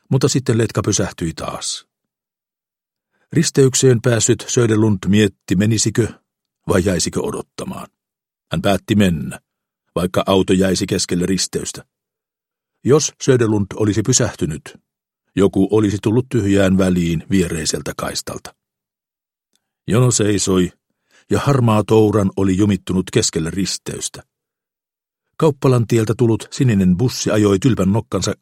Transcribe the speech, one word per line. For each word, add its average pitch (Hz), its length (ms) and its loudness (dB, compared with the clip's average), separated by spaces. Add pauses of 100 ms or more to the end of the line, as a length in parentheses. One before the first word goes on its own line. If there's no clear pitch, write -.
(100)
mutta 135 180 2
sitten 127 300 -2
letka 107 240 -2
pysähtyi 92 500 -4
taas. - 540 -10 (1500)
Risteykseen 131 720 4
päässyt 113 460 0
Söderlund 110 580 2
mietti, 101 500 0
menisikö 107 520 0 (600)
vai 92 160 2
jäisikö 92 360 -4
odottamaan. - 680 -10 (640)
Hän 82 100 -2
päätti 101 340 0
mennä, 85 440 0 (540)
vaikka 92 320 -2
auto 98 260 2
jäisi 95 340 0
keskelle 90 400 -4
risteystä. - 580 -6 (1000)
Jos 147 280 2 (100)
Söderlund 110 520 2
olisi 104 280 0
pysähtynyt, 90 600 -2 (760)
joku 95 340 2
olisi 107 320 2
tullut 123 260 0
tyhjään 98 500 2
väliin 87 520 0
viereiseltä 82 640 -2
kaistalta. - 580 -10 (1300)
Jono 123 220 4
seisoi, 98 640 0 (580)
ja 101 100 0
harmaa 120 440 2
Touran 107 520 2
oli 98 200 0
jumittunut 95 560 -2
keskelle 82 380 -2
risteystä. - 720 -8 (1120)
Kauppalan 131 500 2
tieltä 113 320 0
tullut 113 320 0
sininen 98 460 2
bussi 123 340 -2
ajoi 101 280 4
tylpän 98 340 0
nokkansa 104 500 -4